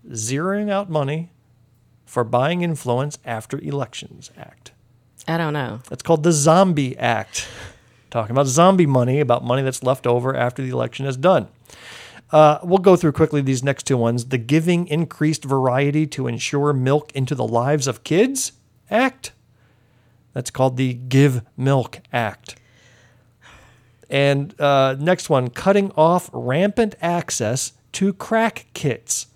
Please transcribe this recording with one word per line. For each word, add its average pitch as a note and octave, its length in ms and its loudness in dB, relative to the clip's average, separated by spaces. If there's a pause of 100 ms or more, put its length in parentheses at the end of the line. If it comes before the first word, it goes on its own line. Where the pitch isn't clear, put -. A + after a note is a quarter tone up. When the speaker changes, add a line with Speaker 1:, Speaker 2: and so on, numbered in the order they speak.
Speaker 1:
Zeroing D#3 600 -4
Out G3+ 200 -4
Money D#3 420 -4 (720)
for - 180 -2
Buying C3 380 0
Influence C#3+ 640 -4
After A#2 340 -8
Elections - 760 -10
Act. - 340 -20 (560)
Speaker 2:
I E3 100 -4
don't D#3 160 -2
know. B2 260 -6 (100)
Speaker 1:
That's - 140 -14
called D#3 200 0
the E3+ 80 4
Zombie D#3 680 2
Act. - 520 -4 (600)
Talking A2 220 -4
about C3+ 160 2
zombie F3 380 6
money, C3 340 2
about B2+ 240 2
money B2 200 0
that's C3+ 200 -4
left C3 220 -2
over B2 300 0
after B2 260 -2
the C3 80 -6
election B2 360 -6
is C3+ 120 -6
done. D3+ 300 2 (840)
Uh, D3+ 320 8
we'll F3+ 160 2
go F#3 160 8
through E3+ 160 2
quickly D3+ 300 2
these C3 220 -2
next C#3 200 -2
two C#3 140 0
ones. A#2 280 0
The C3 140 -2
Giving E3 480 0
Increased D#3 560 -2
Variety C#3 640 0
to C3 200 -8
Ensure C#3+ 460 -2
Milk C3+ 400 0
into C3+ 220 -4
the B2 120 -4
Lives B2 400 0
of B2+ 160 -6
Kids C4 500 0 (360)
Act. A3 440 -2 (1000)
That's B2+ 160 -8
called C3 280 0
the B2+ 180 0
Give B2+ 480 2 (120)
Milk C3 440 -2 (120)
Act. A#2 440 -6 (1500)
And, C#3 500 0
uh, C3+ 400 2
next E3+ 300 -2
one, C3 200 2
Cutting G3 460 0
Off E3+ 380 2
Rampant F3 680 -2
Access D3+ 720 -4 (200)
to G3 200 0
Crack A3+ 600 -2
Kits - 640 -6